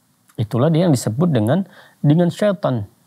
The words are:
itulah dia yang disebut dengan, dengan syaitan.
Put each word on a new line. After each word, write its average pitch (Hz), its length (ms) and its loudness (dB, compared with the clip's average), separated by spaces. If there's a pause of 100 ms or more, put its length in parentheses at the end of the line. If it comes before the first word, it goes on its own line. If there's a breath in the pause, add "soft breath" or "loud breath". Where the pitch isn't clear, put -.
(400)
itulah 127 320 0
dia 170 160 2
yang 143 80 2
disebut 123 360 -2
dengan, 131 360 0 (320 loud breath)
dengan 165 320 2
syaitan. 139 560 -2 (180)